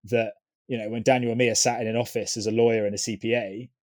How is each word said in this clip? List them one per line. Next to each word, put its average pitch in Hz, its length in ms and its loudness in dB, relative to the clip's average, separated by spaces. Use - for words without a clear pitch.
that, 113 300 0
you 127 80 -4
know, 107 140 -6
when 113 120 -4
Daniel 123 280 2
and 113 80 0
me 123 100 4
are 110 60 2
sat 120 260 2
in 110 60 -4
an 110 100 -2
office 113 400 -4
as 107 100 -6
a 110 40 0
lawyer 113 340 4
and 101 100 -2
a 98 40 -4
C 107 180 -4
P 113 180 -2
A, 110 360 -4